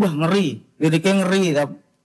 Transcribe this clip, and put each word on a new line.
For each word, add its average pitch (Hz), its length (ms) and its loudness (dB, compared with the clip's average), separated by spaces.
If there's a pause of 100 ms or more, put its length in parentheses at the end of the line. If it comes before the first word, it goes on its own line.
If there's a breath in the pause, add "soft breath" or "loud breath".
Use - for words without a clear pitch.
wah 190 120 0
ngeri, 160 520 -2 (160)
liriknya 170 440 2
ngeri. 185 280 0
Tap-, 139 240 -2 (280)